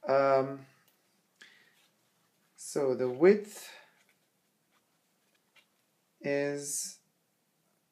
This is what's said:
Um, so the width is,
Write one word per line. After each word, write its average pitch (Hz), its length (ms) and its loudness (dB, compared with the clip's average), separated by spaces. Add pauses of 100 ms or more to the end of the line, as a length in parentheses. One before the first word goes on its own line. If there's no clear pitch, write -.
Um, 139 520 2 (2000)
so 139 400 -4
the 127 140 -2
width 180 600 2 (2500)
is, 143 800 -4 (920)